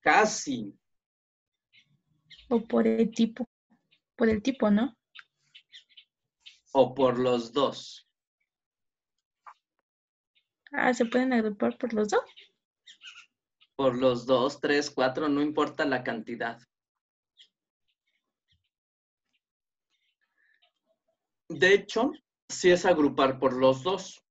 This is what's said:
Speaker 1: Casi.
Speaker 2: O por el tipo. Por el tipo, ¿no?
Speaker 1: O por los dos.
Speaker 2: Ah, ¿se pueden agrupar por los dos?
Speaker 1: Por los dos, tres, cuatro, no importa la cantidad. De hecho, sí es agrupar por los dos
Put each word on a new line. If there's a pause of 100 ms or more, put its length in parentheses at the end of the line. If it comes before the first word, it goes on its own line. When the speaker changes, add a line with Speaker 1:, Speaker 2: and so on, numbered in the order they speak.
Speaker 1:
Casi. (1700)
Speaker 2:
O
por
el
tipo. (680)
Por
el
tipo,
¿no? (1800)
Speaker 1:
O
por
los
dos. (2750)
Speaker 2:
Ah,
¿se
pueden
agrupar
por
los
dos? (1500)
Speaker 1:
Por
los
dos,
tres,
cuatro,
no
importa
la
cantidad. (4000)
De
hecho, (360)
sí
es
agrupar
por
los
dos